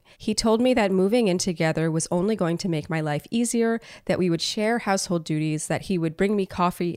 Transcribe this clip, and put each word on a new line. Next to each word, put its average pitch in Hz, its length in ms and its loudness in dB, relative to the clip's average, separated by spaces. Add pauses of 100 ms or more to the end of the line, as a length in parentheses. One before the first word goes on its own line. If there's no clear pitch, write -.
(200)
He 214 160 -4
told 226 260 2
me 254 140 4
that 202 160 2
moving 196 360 4
in 180 120 2
together 160 500 0
was 160 220 -2
only 190 240 2
going 170 240 0
to 190 100 -4
make 156 220 -4
my 160 100 0
life 147 300 -4
easier, 233 480 0 (260)
that 185 140 0
we 180 100 2
would 165 120 0
share 226 380 -2
household 190 440 -2
duties, 156 440 -2
that 143 160 -4
he 190 140 -2
would 160 180 -2
bring 202 200 2
me 196 100 0
coffee 175 520 -2